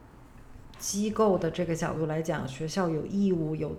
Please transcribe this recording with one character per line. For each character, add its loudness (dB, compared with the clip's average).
机 -2
构 6
的 0
这 0
个 0
角 -2
度 0
来 0
讲， -2
学 -6
校 0
有 0
义 2
务、 0
有 -4